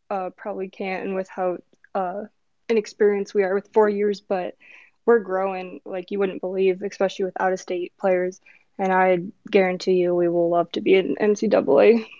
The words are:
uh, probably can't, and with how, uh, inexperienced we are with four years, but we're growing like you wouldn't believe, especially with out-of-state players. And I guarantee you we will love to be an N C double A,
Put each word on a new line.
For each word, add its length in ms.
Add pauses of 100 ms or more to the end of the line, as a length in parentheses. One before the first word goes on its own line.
uh, 280
probably 320
can't, 360
and 100
with 140
how, 300 (360)
uh, 300 (440)
inexperienced 640
we 120
are 100
with 180
four 160
years, 320
but 360 (500)
we're 140
growing 640
like 260
you 80
wouldn't 220
believe, 420
especially 420
with 160
out-of-state 580
players. 420 (360)
And 160
I 280 (280)
guarantee 460
you 200
we 140
will 220
love 220
to 80
be 160
an 240
N 160
C 100
double 340
A, 240 (160)